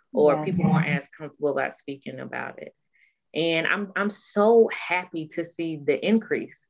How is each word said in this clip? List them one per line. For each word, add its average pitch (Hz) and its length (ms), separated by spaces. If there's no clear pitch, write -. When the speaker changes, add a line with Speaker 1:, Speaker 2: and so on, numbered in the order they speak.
Speaker 1:
or 147 220
Speaker 2:
Yes. 151 100
Speaker 1:
people 156 160
weren't 160 160
as 143 280
comfortable 147 340
about 135 260
speaking 135 420
about 127 420
it. - 140
And 165 340
I'm, 190 260
I'm 202 160
so 214 640
happy 170 600
to 170 100
see 165 320
the 143 280
increase, 196 640